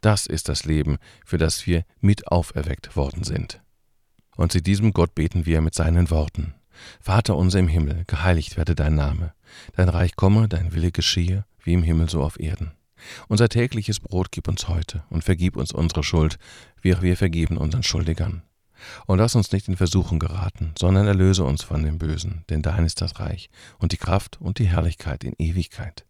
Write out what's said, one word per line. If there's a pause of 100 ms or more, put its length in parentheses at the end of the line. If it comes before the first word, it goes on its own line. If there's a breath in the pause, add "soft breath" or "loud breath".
Das
ist
das
Leben, (260 loud breath)
für
das
wir (160)
mit
auferweckt
worden
sind. (760)
Und
zu
diesem
Gott
beten
wir
mit
seinen
Worten. (440 loud breath)
"Vater
unser
im
Himmel,
geheiligt
werde
dein
Name. (440 loud breath)
Dein
Reich
komme,
dein
Wille
geschehe, (180)
wie
im
Himmel
so
auf
Erden. (560 loud breath)
Unser
tägliches
Brot
gib
uns
heute
und
vergib
uns
unsere
Schuld, (440 loud breath)
wie
auch
wir
vergeben
unseren
Schuldigern. (640 loud breath)
Und
lass
uns
nicht
in
Versuchung
geraten,
sondern
erlöse
uns
von
dem
Bösen,
denn
dein
ist
das
Reich (280 loud breath)
und
die
Kraft
und
die
Herrlichkeit
in
Ewigkeit.